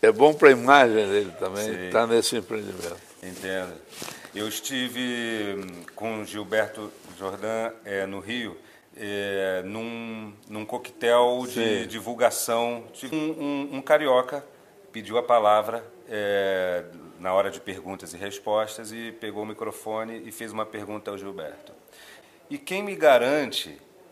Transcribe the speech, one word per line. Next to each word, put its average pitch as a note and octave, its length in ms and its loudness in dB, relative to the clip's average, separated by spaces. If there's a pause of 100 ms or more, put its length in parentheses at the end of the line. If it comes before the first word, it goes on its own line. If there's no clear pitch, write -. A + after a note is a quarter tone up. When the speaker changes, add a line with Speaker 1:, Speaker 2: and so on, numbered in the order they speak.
Speaker 1:
é A2 100 8
bom C#3+ 220 6
pra D3+ 160 10
imagem A#2+ 580 8
dele G2 300 0
também, G2 260 -4
Speaker 2:
Sim. F#2 260 -6
Speaker 1:
tá A2 160 2
nesse A#2 300 2
empreendimento. G2 600 -8 (260)
Speaker 2:
Entendo. F#2 500 -8 (600)
Eu G#2 140 -6
estive, A#2+ 1080 -6
hum, F2+ 280 -12 (100)
com G#2+ 300 -8
Gilberto G#2 680 -4 (280)
Jordan, G#2 540 -6 (140)
é, G2 180 -4
no G2 160 -10
Rio, A2 380 -8 (360)
é, G2 680 -4
num, A2+ 720 -10 (160)
num G#2+ 160 -10
coquetel B2 840 2
de A2+ 340 0
Speaker 1:
Sim. G#2 60 -6
Speaker 2:
divulgação. A#2 1040 -2
Tive C3+ 240 -10
um, C#3+ 560 -4
um, C3 60 -8
um C3+ 40 -10
carioca C#3 640 4 (480)
pediu G#2+ 240 -2
a A#2+ 60 6
palavra, A2+ 600 6 (240)
é, G2 760 0 (340)
na F2+ 140 -2
hora G2 180 4
de G2 100 -12
perguntas F#2 520 -10
e F2 60 -16
respostas G#2 760 -4
e A#2 260 -12
pegou G#2+ 240 -10
o G#2+ 40 -8
microfone A2 800 -8
e A2+ 40 -16
fez A2 220 -12
uma A2 140 -6
pergunta G#2 440 -10
ao G2+ 60 -10
Gilberto. G2 560 -14 (760)
"E C#3+ 80 -10
quem F#3+ 240 -8
me G3+ 120 -8
garante C3 840 4 (320)